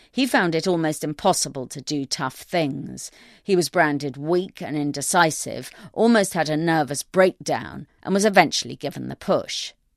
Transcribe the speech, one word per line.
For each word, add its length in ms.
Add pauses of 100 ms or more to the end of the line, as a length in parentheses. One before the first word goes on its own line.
(120)
he 140
found 300
it 120
almost 360
impossible 640
to 140
do 220
tough 320
things. 760 (300)
He 140
was 140
branded 480
weak 420
and 160
indecisive, 960 (240)
almost 400
had 160
a 80
nervous 460
breakdown, 840 (160)
and 100
was 120
eventually 500
given 320
the 80
push. 560 (240)